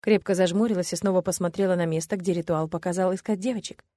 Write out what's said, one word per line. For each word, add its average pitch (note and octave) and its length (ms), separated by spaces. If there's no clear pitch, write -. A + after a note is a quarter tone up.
Крепко G3+ 340
зажмурилась F#3 560
и F3 60
снова F#3 240
посмотрела F3+ 540
на F3 100
место, E3 320
где F3+ 160
ритуал D#3+ 340
показал F3+ 460
искать G3 260
девочек. A3+ 460